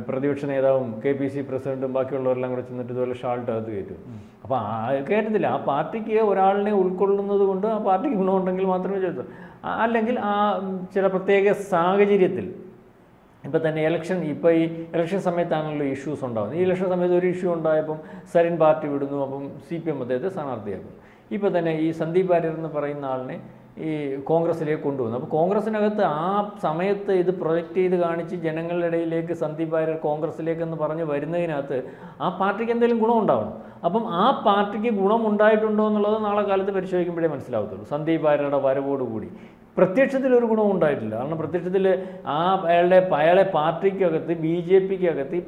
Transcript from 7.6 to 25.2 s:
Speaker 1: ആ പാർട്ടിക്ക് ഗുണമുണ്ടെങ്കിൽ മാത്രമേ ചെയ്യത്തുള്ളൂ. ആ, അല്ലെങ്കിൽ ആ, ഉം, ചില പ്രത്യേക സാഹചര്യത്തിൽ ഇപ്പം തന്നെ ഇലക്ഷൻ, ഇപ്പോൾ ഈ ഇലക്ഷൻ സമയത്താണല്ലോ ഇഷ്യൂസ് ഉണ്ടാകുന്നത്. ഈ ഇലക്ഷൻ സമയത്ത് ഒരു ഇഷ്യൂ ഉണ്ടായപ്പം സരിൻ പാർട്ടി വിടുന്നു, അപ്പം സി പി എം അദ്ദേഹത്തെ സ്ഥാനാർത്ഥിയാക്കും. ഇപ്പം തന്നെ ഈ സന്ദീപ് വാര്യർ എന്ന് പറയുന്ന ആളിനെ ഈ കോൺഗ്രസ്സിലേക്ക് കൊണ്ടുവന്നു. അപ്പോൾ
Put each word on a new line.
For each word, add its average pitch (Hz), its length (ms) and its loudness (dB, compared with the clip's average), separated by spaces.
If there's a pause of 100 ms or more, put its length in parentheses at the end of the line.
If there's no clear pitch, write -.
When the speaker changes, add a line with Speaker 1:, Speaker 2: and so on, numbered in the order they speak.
Speaker 1:
ആ - 20 -2 (100)
പാർട്ടിക്ക് 202 340 2
ഗുണമുണ്ടെങ്കിൽ 185 520 2
മാത്രമേ 185 320 -2
ചെയ്യത്തുള്ളൂ. 156 260 -6 (360)
ആ, 180 40 -4 (140)
അല്ലെങ്കിൽ 233 320 0 (140)
ആ, - 20 0 (300)
ഉം, 190 120 -6 (200)
ചില 190 100 2 (100)
പ്രത്യേക 196 380 4 (180)
സാഹചര്യത്തിൽ 185 720 4 (1040)
ഇപ്പം 156 200 0
തന്നെ 156 220 -2
ഇലക്ഷൻ, 170 280 -2 (160)
ഇപ്പോൾ 170 260 2
ഈ 165 60 4 (300)
ഇലക്ഷൻ 170 240 0 (100)
സമയത്താണല്ലോ 156 640 -2
ഇഷ്യൂസ് 139 340 -6
ഉണ്ടാകുന്നത്. 113 300 -2
ഈ 185 80 2
ഇലക്ഷൻ 185 280 0
സമയത്ത് 180 260 2
ഒരു 180 140 2
ഇഷ്യൂ 180 220 -2
ഉണ്ടായപ്പം 156 400 0 (360)
സരിൻ 170 320 4
പാർട്ടി 156 300 4
വിടുന്നു, 139 220 -4 (100)
അപ്പം 139 180 -8 (240)
സി 170 160 -6
പി 165 100 -2
എം 131 100 -6
അദ്ദേഹത്തെ 127 300 -2
സ്ഥാനാർത്ഥിയാക്കും. 107 580 -8 (440)
ഇപ്പം 196 200 0
തന്നെ 165 160 0 (120)
ഈ 165 40 2 (140)
സന്ദീപ് 180 300 2
വാര്യർ 165 260 2
എന്ന് 160 180 -6
പറയുന്ന 143 380 -4
ആളിനെ 131 240 -10 (480)
ഈ 160 40 -4 (380)
കോൺഗ്രസ്സിലേക്ക് 160 560 0
കൊണ്ടുവന്നു. 123 320 -2
അപ്പോൾ 143 180 -8